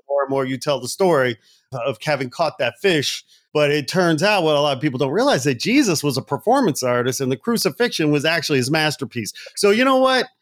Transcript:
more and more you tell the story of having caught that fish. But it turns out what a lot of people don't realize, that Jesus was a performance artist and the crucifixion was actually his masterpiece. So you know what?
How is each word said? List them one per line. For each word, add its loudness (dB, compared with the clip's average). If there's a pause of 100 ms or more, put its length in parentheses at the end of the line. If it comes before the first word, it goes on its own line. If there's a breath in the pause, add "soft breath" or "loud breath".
more 0
and -4
more 0
you -4
tell -2
the -8
story 0 (340 soft breath)
of -6
having -2
caught -2
that -4
fish. 0 (320 soft breath)
But 2
it -2
turns 0
out 2
what 2
a 2
lot 0
of -8
people -2
don't 0
realize, 2
that 0
Jesus 2
was -2
a -2
performance 0
artist 0
and -2
the 0
crucifixion -2
was 0
actually 0
his 0
masterpiece. -2 (240 loud breath)
So 2
you 2
know 4
what? 2 (160)